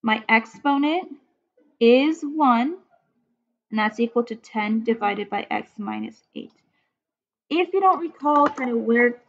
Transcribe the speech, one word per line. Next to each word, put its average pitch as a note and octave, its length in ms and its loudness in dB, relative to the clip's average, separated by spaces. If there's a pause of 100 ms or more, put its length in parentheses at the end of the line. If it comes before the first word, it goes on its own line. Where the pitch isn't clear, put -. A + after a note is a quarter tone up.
my A3 260 -2
exponent C#4+ 840 0 (640)
is C4+ 440 4
one, C#4+ 540 0 (920)
and G#3+ 80 -4
that's G#3+ 220 -2
equal A#3 240 -2
to A3+ 100 -10
ten A3 480 -4
divided G#3 480 -4
by G3+ 180 -6
x G#3 300 -8
minus - 460 -12 (100)
eight. - 160 -16 (1000)
If F4 240 -2
you G4 60 0
don't F#4 200 2
recall D4 480 0
kind B3+ 220 -6
of A#3 80 -2
where A#3+ 500 2